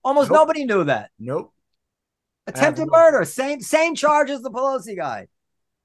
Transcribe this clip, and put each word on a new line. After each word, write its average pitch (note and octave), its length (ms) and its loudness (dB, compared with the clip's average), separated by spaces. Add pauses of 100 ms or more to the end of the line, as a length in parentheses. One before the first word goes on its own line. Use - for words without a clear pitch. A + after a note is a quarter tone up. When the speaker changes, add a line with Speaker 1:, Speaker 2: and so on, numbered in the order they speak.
Speaker 1:
Almost C#4 280 0
Speaker 2:
Nope. D#4 80 6
Speaker 1:
nobody D#4 260 2
knew G3+ 200 0
that. A2+ 340 -2
Speaker 2:
Nope. B2+ 340 -8 (920)
I A#3 60 -12
have - 40 -12
Speaker 1:
Attempted D#4 300 0
Speaker 2:
no D#4+ 120 -2
Speaker 1:
murder. D4+ 280 6
Same, C#4 340 -6
same D#4 340 0
charge D4 360 2
as C#4 100 -6
the B3 100 -10
Pelosi A#3+ 460 -6
guy. C3 300 -8 (580)